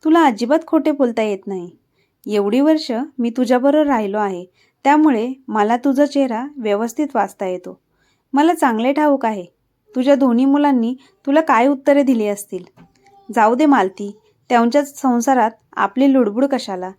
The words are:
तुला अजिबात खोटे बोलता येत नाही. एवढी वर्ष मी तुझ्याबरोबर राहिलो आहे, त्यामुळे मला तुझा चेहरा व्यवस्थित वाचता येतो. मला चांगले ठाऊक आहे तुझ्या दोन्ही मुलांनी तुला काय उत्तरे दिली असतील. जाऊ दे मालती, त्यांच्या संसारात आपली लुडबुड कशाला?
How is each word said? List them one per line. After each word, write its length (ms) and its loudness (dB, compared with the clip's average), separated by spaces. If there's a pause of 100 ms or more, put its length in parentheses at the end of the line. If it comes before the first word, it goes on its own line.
तुला 200 4
अजिबात 420 0
खोटे 240 0
बोलता 320 -2
येत 240 -4
नाही. 240 -8 (560)
एवढी 340 0
वर्ष 300 0 (280)
मी 120 -4
तुझ्याबरोबर 560 0
राहिलो 320 -2
आहे, 260 -4 (400)
त्यामुळे 480 2 (160)
मला 280 0
तुझा 300 0
चेहरा 400 -2 (100)
व्यवस्थित 580 -4
वाचता 320 -4
येतो. 340 -10 (520)
मला 220 2
चांगले 380 0
ठाऊक 340 0
आहे 180 -6 (500)
तुझ्या 200 2
दोन्ही 300 2
मुलांनी 500 0 (320)
तुला 140 2
काय 260 2
उत्तरे 360 2
दिली 240 0
असतील. 380 -8 (720)
जाऊ 200 4
दे 120 2
मालती, 440 0 (380)
त्यांच्या 360 2
संसारात 680 0 (220)
आपली 400 0
लुडबुड 320 0
कशाला? 540 -6